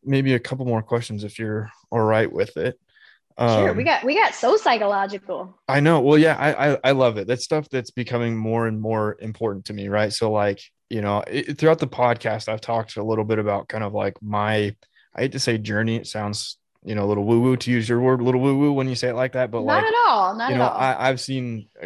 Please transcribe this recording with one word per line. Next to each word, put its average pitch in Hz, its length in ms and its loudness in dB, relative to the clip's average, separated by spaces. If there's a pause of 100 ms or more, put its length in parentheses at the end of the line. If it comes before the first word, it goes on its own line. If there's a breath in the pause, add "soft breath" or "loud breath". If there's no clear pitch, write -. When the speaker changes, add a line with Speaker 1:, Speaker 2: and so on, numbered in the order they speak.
Speaker 1:
maybe 135 300 2
a 123 60 4
couple 131 260 -6
more 113 180 0
questions 113 400 -4
if 104 160 -12
you're 110 320 -6 (200)
all 117 100 2
right 110 320 4
with - 240 -2
it. - 220 -4 (600 soft breath)
Speaker 2:
Sure. 107 360 4
We 247 80 -2
Speaker 1:
Um, - 20 -4
Speaker 2:
got, 302 200 2
we 269 100 0
got 415 200 2
so 277 220 2
psychological. 202 1000 -2 (140)
Speaker 1:
I 139 120 4
know. 156 200 6
Well, 143 160 6
yeah, 156 220 6
I, 143 340 2
I, - 100 0
I 135 100 6
love 123 260 2
it. 98 80 -4
That's 127 180 -2
stuff 151 240 -2
that's 127 220 -6
becoming 120 440 -2
more 113 320 0
and 110 140 -4
more 107 400 -2
important 107 460 -6
to 107 80 -10
me. 101 140 -8
Right. 104 220 0
So, 107 220 -2
like, 104 300 0 (260)
you 110 140 -6
know, 101 240 0
it, 143 320 -6
throughout 160 200 4
the - 80 -2
podcast, 117 600 -2
I've 110 140 -6
talked 113 340 -4
a 104 60 -4
little 110 240 -2
bit 107 120 0
about 104 300 -2
kind 110 160 -6
of, 101 80 -6
like, 101 300 -4
my, 104 520 0 (400 soft breath)
I - 60 -8
hate 135 120 -2
to 131 60 -8
say 117 200 0
journey. 110 380 -2
It - 100 -10
sounds, 104 500 -8 (260)
you 107 120 -8
know, 104 100 -2
a 101 40 0
little 101 160 0
woo 117 180 4
woo, 127 160 2
to 123 120 -4
use 117 160 0
your 120 140 0
word, 127 220 2
a - 20 0
little 127 160 2
woo 139 160 2
woo 147 160 2
when 135 160 -2
you 127 60 -4
say 123 140 -2
it 117 80 -4
like 127 160 -2
that. 127 180 -2
But, 113 160 -4
Speaker 2:
Not 392 160 2
Speaker 1:
like, 440 100 0
Speaker 2:
at - 20 0 (120)
all. 202 280 2
Not 226 140 -4
Speaker 1:
you 180 60 0
Speaker 2:
at 123 40 0
Speaker 1:
know, 123 100 2
Speaker 2:
all. - 120 -4
Speaker 1:
I, 131 160 0 (140)
I've 127 100 -2
seen 123 480 -8 (180)